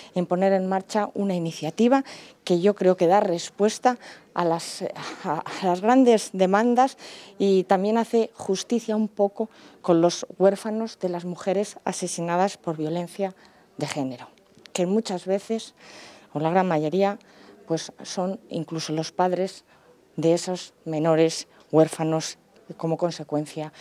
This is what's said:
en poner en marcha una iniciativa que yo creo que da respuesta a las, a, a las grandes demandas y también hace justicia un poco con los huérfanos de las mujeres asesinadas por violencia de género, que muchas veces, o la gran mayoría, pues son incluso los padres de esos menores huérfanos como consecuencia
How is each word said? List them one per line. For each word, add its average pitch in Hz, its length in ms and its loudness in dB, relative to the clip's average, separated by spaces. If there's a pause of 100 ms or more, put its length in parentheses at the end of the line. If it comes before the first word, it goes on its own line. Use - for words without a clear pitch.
(140)
en 180 120 -2
poner 185 260 2
en 185 160 0
marcha 190 460 -2
una 196 200 -4
iniciativa 180 680 0 (400)
que 175 160 2
yo 202 160 2
creo 185 220 4
que 175 100 4
da 196 140 6
respuesta 208 760 0 (380)
a 175 100 0
las, 165 380 -2 (400)
a, 160 160 -2
a - 260 -8
las 180 160 2
grandes 240 520 6
demandas 226 640 4 (420)
y 190 240 4
también 202 340 2
hace 226 380 0
justicia 214 600 -4
un 214 120 0
poco 202 420 -2 (320)
con 170 180 4
los 170 280 2 (100)
huérfanos 214 640 0
de 185 100 -4
las 175 160 -6
mujeres 180 600 -4
asesinadas 175 720 -2
por 160 200 -6
violencia 175 560 -6 (440)
de 147 100 -4
género, 131 400 -6 (460)
que 180 120 0
muchas 196 400 -2
veces, 202 480 -4 (600)
o 151 60 -4
la 156 120 0
gran 185 160 4
mayoría, 175 500 0 (480)
pues - 260 -4 (120)
son 190 360 -6 (100)
incluso 160 440 -6
los 160 180 -6
padres 185 520 -2 (540)
de 165 160 2
esos 180 420 -4 (100)
menores 160 600 2 (240)
huérfanos 160 640 2 (380)
como 165 220 -4
consecuencia 151 840 -6